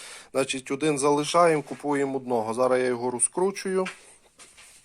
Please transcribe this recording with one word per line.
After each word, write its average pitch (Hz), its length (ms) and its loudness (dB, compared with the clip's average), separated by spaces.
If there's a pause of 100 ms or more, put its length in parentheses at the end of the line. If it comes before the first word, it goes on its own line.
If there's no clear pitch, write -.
(320)
Значить, 131 400 -2
один 143 280 0
залишаємо, 147 640 4
купуємо 139 540 -2
одного. 120 360 -2
Зараз 127 260 4
я 127 60 0
його 123 260 -2
розкручую. 190 720 -2 (1000)